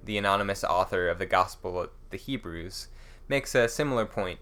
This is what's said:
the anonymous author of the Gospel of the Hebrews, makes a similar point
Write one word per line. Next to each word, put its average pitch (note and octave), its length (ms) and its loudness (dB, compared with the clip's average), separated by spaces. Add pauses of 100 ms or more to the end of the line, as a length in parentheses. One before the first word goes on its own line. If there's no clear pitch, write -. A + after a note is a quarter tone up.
the G#2+ 160 -2
anonymous G2+ 460 2
author F2+ 440 2
of F2 100 0
the F#2 80 -2
Gospel F#2 540 2
of E2+ 100 -4 (200)
the - 60 -8
Hebrews, F2+ 720 -8 (400)
makes C#3 260 0
a B2 140 6
similar B2+ 380 0
point F2+ 360 -4